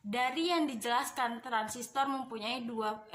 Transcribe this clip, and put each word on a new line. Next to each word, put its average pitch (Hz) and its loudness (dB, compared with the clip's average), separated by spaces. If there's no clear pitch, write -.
Dari 254 2
yang 330 4
dijelaskan, 240 0
transistor 247 0
mempunyai 240 -4
dua, 214 -2